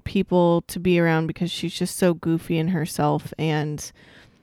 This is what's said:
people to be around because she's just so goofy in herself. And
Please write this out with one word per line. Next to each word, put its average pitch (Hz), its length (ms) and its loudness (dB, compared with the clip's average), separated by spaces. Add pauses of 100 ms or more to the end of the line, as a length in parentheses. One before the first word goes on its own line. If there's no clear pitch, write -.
people 175 640 2
to - 120 -8
be 175 200 4
around 160 260 4
because 165 240 -4
she's - 240 -6
just - 240 -6
so 180 160 4
goofy 165 460 -2
in 160 80 -2
herself. 151 720 -2
And 151 520 -4 (520)